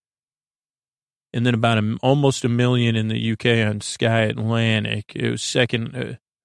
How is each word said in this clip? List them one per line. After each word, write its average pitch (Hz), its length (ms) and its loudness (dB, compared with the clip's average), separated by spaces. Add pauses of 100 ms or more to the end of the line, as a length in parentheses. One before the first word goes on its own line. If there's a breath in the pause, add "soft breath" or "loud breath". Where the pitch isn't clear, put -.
(1300)
and 117 120 -2
then 123 100 2
about 113 280 2
a, 107 180 -2
almost 139 440 2
a 123 40 0
million 120 480 2
in 110 120 -2
the 113 100 -4
U 113 180 -2
K 117 260 2
on 107 200 -2
Sky 113 380 0
Atlantic. 110 920 -2
It 117 160 -4
was 117 120 -6
second, 120 540 -2
uh, 123 180 -8 (300)